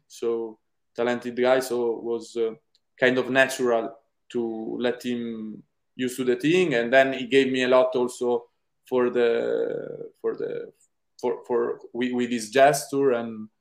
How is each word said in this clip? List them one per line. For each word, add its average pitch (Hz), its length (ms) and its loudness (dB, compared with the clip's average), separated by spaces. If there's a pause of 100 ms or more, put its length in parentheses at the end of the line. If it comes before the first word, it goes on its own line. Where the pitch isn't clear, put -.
so 117 520 -6 (360)
talented 120 420 -2
guy. 127 240 4
So 120 140 -4 (220)
it - 60 -14
was, 117 320 -6
uh, 113 160 -2 (480)
kind 127 180 2
of 123 140 -2
natural 123 680 2 (320)
to 113 500 -6
let 120 240 -2
him 113 600 -8 (320)
used 127 220 -6
to 135 60 -2
the 123 120 2
thing. 160 400 2
And 117 180 0
then 135 200 6
he 131 120 -6
gave 131 260 4
me 131 120 0
a 123 40 0
lot 127 280 4
also 120 500 -2 (420)
for 123 220 2
the, 117 1040 -2 (100)
for 113 140 -4
the, - 360 -8 (480)
for, 120 280 -4
for, 120 320 -2 (140)
with, 123 180 -2
with 123 180 0
his 113 220 -6
gesture 139 640 4
and 113 360 -6 (120)